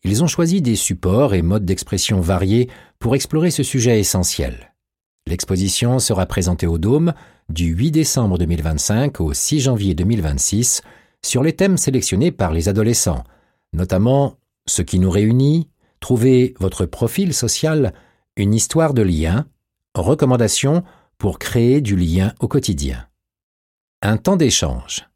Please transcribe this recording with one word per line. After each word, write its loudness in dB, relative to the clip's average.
ils 0
ont 2
choisi 0
des 0
supports 0
et 2
modes 0
d'expression -2
variés 2
pour 0
explorer 0
ce -2
sujet 2
essentiel. -4
L'exposition -2
sera 0
présentée -2
au 0
Dôme 0
du -2
huit 0
décembre 0
deux 0
mille -2
vingt-cinq -2
au -2
six -2
janvier 0
deux -2
mille 0
vingt-six -2
sur -2
les 0
thèmes 2
sélectionnés 0
par -2
les 0
adolescents, 0
notamment 0
ce -2
qui 0
nous 4
réunit, 2
trouver 2
votre -2
profil -2
social, 0
une 2
histoire 0
de 2
lien, 0
recommandations 0
pour -4
créer 2
du 0
lien 0
au -4
quotidien. -4
Un 2
temps 0
d'échange. -2